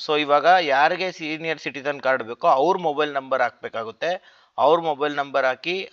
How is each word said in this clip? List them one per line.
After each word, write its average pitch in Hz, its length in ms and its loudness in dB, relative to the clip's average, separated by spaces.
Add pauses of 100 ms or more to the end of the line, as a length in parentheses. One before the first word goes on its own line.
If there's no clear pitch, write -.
So 151 140 0
ಇವಾಗ 143 260 2 (140)
ಯಾರಿಗೆ 160 520 2
ಸೀನಿಯರ್ 156 480 -6
ಸಿಟಿಜನ್ 143 400 -8
ಕಾರ್ಡ್ 131 220 0
ಬೇಕೋ 120 260 -4
ಅವ್ರ 156 300 4
ಮೊಬೈಲ್ 151 340 -2
ನಂಬರ್ 135 300 -2
ಹಾಕ್ಬೇಕಾಗುತ್ತೆ. 113 1000 -6 (160)
ಅವ್ರ 151 220 4
ಮೊಬೈಲ್ 147 340 -2
ನಂಬರ್ 139 300 -2
ಹಾಕಿ 170 480 -4